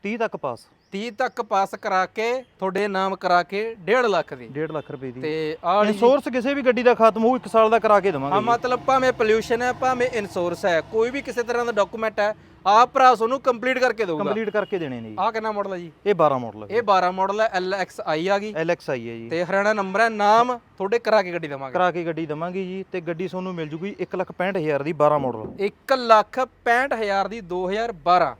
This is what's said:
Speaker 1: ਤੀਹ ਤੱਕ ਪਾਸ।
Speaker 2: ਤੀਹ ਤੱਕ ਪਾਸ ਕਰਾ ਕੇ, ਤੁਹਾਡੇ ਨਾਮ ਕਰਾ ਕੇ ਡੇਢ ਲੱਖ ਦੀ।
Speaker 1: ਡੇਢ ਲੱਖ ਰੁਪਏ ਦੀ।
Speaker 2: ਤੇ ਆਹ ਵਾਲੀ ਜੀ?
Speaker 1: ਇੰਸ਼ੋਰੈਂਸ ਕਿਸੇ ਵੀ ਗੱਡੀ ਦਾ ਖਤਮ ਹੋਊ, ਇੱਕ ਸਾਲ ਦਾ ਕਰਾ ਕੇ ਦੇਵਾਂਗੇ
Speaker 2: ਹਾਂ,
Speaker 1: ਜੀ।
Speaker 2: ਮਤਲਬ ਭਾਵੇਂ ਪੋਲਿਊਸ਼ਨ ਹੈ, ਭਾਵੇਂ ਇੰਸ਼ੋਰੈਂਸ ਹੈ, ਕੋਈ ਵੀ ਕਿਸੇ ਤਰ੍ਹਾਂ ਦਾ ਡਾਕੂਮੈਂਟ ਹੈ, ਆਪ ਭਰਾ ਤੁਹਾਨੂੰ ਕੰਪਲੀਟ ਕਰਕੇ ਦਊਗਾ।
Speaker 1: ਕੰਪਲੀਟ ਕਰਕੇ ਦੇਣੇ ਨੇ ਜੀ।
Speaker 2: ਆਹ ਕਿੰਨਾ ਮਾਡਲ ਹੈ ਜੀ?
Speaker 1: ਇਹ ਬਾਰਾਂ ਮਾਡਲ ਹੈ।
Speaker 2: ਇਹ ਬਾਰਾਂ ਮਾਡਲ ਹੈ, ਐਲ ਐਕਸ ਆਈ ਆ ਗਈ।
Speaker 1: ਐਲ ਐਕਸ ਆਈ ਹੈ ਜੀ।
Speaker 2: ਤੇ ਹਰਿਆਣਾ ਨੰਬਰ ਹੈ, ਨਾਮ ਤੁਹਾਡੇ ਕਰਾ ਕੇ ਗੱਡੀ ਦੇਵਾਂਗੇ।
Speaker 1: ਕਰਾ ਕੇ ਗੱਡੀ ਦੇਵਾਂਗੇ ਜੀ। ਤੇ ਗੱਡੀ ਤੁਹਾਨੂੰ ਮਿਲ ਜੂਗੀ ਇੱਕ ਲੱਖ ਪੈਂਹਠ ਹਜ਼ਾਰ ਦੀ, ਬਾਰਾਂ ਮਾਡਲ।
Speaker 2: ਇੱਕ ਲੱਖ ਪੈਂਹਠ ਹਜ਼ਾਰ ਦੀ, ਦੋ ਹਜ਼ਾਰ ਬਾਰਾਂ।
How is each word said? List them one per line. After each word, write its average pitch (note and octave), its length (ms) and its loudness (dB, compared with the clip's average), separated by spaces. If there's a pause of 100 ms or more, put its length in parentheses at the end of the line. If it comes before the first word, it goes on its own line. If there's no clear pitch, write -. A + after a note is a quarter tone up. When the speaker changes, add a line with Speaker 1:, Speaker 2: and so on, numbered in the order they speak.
Speaker 1:
ਤੀਹ G#3+ 160 -6
ਤੱਕ G#3+ 180 -2
ਪਾਸ। B2 300 -10 (260)
Speaker 2:
ਤੀਹ G#3+ 200 -8
ਤੱਕ B3 300 -4
ਪਾਸ G3 320 -2
ਕਰਾ F#3+ 320 0
ਕੇ, A#3+ 380 -4 (140)
ਤੁਹਾਡੇ F#3+ 300 -2
ਨਾਮ F#3+ 280 -2
ਕਰਾ F3 260 4
ਕੇ G#3+ 380 -6
ਡੇਢ A3 240 2
ਲੱਖ F3+ 300 0
ਦੀ। B2 140 -14
Speaker 1:
ਡੇਢ D3+ 220 -6
ਲੱਖ D3+ 200 -8
ਰੁਪਏ C3+ 220 -10
ਦੀ। B2 80 -14
Speaker 2:
ਤੇ D#3 440 -4
ਆਹ F3 100 2
ਵਾਲੀ G#3 140 4
ਜੀ? G#3+ 40 2
Speaker 1:
ਇੰਸ਼ੋਰੈਂਸ A#3+ 400 2
ਕਿਸੇ B3+ 220 -2
ਵੀ C#4 80 -4
ਗੱਡੀ B3 200 2
ਦਾ A#3+ 120 6
ਖਤਮ A3 300 4
ਹੋਊ, B3+ 120 4
ਇੱਕ A3+ 120 -8
ਸਾਲ A3 220 4
ਦਾ A3+ 80 4
ਕਰਾ G#3+ 220 4
ਕੇ G3 100 0
ਦੇਵਾਂਗੇ A3+ 240 -2
Speaker 2:
ਹਾਂ, G#3 80 2
Speaker 1:
ਜੀ। A3 60 -2
Speaker 2:
ਮਤਲਬ B3 320 0
ਭਾਵੇਂ C4 320 2
ਪੋਲਿਊਸ਼ਨ A3+ 500 0
ਹੈ, B3 100 0
ਭਾਵੇਂ B3+ 340 0
ਇੰਸ਼ੋਰੈਂਸ G3 600 -4
ਹੈ, E3+ 140 2
ਕੋਈ A3 300 0
ਵੀ C#4 120 -6
ਕਿਸੇ A#3+ 200 -6
ਤਰ੍ਹਾਂ A#3+ 220 -2
ਦਾ A#3 80 -4
ਡਾਕੂਮੈਂਟ G#3+ 480 -2
ਹੈ, G#3 140 0 (320)
ਆਪ A3 260 6
ਭਰਾ B3+ 220 8
ਤੁਹਾਨੂੰ A3+ 260 -2
ਕੰਪਲੀਟ B3 380 0
ਕਰਕੇ A#3 260 0
ਦਊਗਾ। D#3+ 200 -2
Speaker 1:
ਕੰਪਲੀਟ G#3 260 -2
ਕਰਕੇ G3 280 -2
ਦੇਣੇ C3 220 -6
ਨੇ A2+ 80 -12
ਜੀ। G#2+ 100 -12
Speaker 2:
ਆਹ G#3 140 0
ਕਿੰਨਾ A3 200 -4
ਮਾਡਲ G3+ 200 -4
ਹੈ F3+ 60 -8
ਜੀ? F3 140 -14 (140)
Speaker 1:
ਇਹ G3+ 80 4
ਬਾਰਾਂ D3+ 240 4
ਮਾਡਲ G#2+ 240 -8
ਹੈ। G#2 80 -14
Speaker 2:
ਇਹ A3+ 120 0
ਬਾਰਾਂ F#3 300 2
ਮਾਡਲ F#3+ 280 -2
ਹੈ, A3 120 2
ਐਲ F#3 220 -2
ਐਕਸ F#3+ 320 -6
ਆਈ D#3+ 220 -2
ਆ G3+ 100 2
ਗਈ। G#3 180 -6
Speaker 1:
ਐਲ E3 140 -2
ਐਕਸ E3 200 -2
ਆਈ A#2+ 180 -4
ਹੈ A#2 60 -8
ਜੀ। A#2 140 -12
Speaker 2:
ਤੇ E3 160 -2
ਹਰਿਆਣਾ G3 280 0
ਨੰਬਰ G3 280 -2
ਹੈ, A3+ 80 4
ਨਾਮ A3+ 500 2 (200)
ਤੁਹਾਡੇ G3+ 200 -2
ਕਰਾ G#3+ 240 2
ਕੇ F3+ 100 -4
ਗੱਡੀ E3 160 -6
ਦੇਵਾਂਗੇ। C3+ 260 -8
Speaker 1:
ਕਰਾ F3+ 160 4
ਕੇ E3+ 140 -4
ਗੱਡੀ E3 220 -4
ਦੇਵਾਂਗੇ F3 380 -6
ਜੀ। F#3 280 -8
ਤੇ F#3 80 -4
ਗੱਡੀ E3+ 280 -6
ਤੁਹਾਨੂੰ F#3 260 -6
ਮਿਲ D#3+ 140 -6
ਜੂਗੀ E3 300 -8
ਇੱਕ F3+ 160 -8
ਲੱਖ F#3 180 -4
ਪੈਂਹਠ F#3+ 240 -4
ਹਜ਼ਾਰ D3+ 260 0
ਦੀ, D3+ 100 -4
ਬਾਰਾਂ D3+ 260 4
ਮਾਡਲ। A#2+ 400 -6
Speaker 2:
ਇੱਕ G3+ 340 -4
ਲੱਖ A#3 480 4 (240)
ਪੈਂਹਠ B3+ 280 2
ਹਜ਼ਾਰ G3+ 360 -2
ਦੀ, A3+ 120 -10
ਦੋ F3+ 300 -4
ਹਜ਼ਾਰ A3 220 -4
ਬਾਰਾਂ। E3+ 480 0